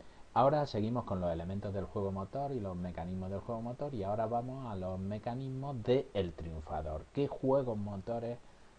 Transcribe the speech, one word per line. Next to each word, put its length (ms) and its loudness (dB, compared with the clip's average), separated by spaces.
ahora 320 8
seguimos 360 2
con 180 0
los 120 2
elementos 420 -2
del 100 0
juego 280 -2
motor 400 -2
y 80 0
los 160 -4
mecanismos 520 -4
del 120 -2
juego 200 -4
motor, 320 -4
y 120 -2
ahora 220 2
vamos 440 -2
a 60 -4
los 240 -2
mecanismos 840 -4
de 320 6
El 180 2
Triunfador. 800 -4
¿Qué 140 2
juegos 500 4
motores 600 -2